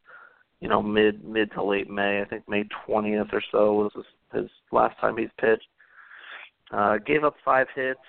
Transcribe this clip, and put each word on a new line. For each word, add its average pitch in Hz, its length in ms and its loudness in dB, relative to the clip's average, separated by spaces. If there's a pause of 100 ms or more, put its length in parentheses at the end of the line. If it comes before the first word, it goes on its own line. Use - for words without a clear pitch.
(600)
you 113 80 -6
know, 104 120 4
mid, 107 440 2
mid 107 280 -2
to 98 120 -4
late 101 260 0
May. 101 300 0
I 101 40 -4
think - 240 -10
May 104 140 -2 (240)
twentieth 104 460 0
or 107 180 -2
so 107 240 4
was 104 200 0
his, - 100 -12 (380)
his - 80 -8 (200)
last 117 300 2
time 113 160 -2
he's 113 220 -4
pitched. 113 300 2 (1040)
Uh, 107 280 2
gave 147 260 0
up 143 100 0 (100)
five 131 300 2
hits 131 340 -4